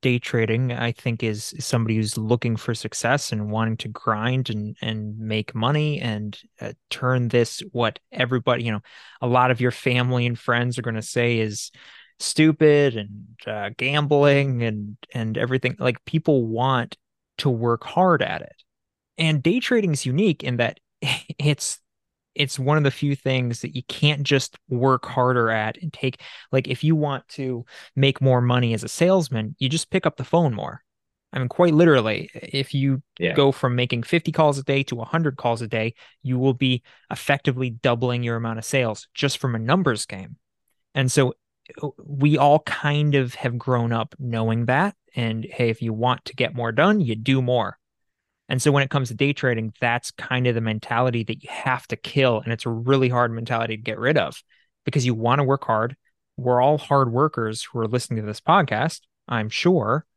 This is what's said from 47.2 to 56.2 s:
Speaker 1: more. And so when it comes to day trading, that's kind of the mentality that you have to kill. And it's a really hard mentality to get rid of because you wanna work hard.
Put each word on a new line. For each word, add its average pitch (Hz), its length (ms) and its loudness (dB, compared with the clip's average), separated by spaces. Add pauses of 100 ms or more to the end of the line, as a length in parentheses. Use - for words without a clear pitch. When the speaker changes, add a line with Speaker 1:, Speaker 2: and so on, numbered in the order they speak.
Speaker 1:
more. 123 360 0 (680)
And 127 140 -2
so 151 80 4
when 139 140 4
it 131 60 -8
comes 135 180 -2
to 120 60 -10
day 139 180 0
trading, 113 480 -2
that's 120 320 -2
kind 127 340 -2
of 120 80 2
the 117 60 0
mentality 113 640 0
that - 180 -8
you - 80 -20
have - 380 -4
to 113 80 -6
kill. 127 440 0
And 117 120 -6
it's 113 120 -8
a 120 60 -4
really 127 380 2
hard 120 240 0
mentality 113 440 -4
to 110 60 -14
get 110 160 -6
rid 135 180 2
of 90 240 -2 (440)
because 135 200 0
you 123 100 0
wanna 117 280 2
work 135 220 0
hard. 117 320 0 (400)